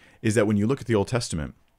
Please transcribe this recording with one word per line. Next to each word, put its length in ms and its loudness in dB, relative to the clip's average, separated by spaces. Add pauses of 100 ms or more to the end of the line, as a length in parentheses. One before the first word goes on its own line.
(200)
is 160 0
that 100 4
when 100 2
you 120 2
look 120 -2
at 60 -14
the 80 0
Old 140 2
Testament, 460 -6 (240)